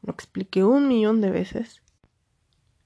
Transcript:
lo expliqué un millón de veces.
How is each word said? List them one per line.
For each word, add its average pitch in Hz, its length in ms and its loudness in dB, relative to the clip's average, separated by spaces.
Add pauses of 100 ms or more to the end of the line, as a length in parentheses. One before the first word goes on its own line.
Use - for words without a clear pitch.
lo - 100 -10
expliqué - 520 -4
un 277 240 4
millón 220 320 2
de 196 100 0
veces. 196 520 -6 (1040)